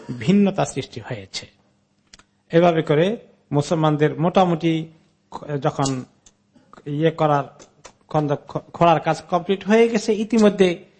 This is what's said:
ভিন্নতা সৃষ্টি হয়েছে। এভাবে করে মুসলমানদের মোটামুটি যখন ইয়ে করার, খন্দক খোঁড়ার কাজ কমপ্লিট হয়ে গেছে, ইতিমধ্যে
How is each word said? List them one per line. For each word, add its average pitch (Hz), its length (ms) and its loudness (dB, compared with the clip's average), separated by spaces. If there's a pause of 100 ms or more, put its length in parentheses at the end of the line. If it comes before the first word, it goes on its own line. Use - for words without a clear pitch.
(180)
ভিন্নতা 190 460 2
সৃষ্টি - 360 -8
হয়েছে। - 460 -12 (1080)
এভাবে 165 300 4
করে 165 340 0 (360)
মুসলমানদের 151 680 0
মোটামুটি 165 680 0 (720)
যখন 135 420 -2 (840)
ইয়ে 151 240 0
করার, 151 340 0 (640)
খন্দক 147 300 -2 (340)
খোঁড়ার 170 280 4
কাজ 160 220 -4
কমপ্লিট 185 420 -4
হয়ে 226 240 4
গেছে, 226 260 -2
ইতিমধ্যে 202 720 2 (140)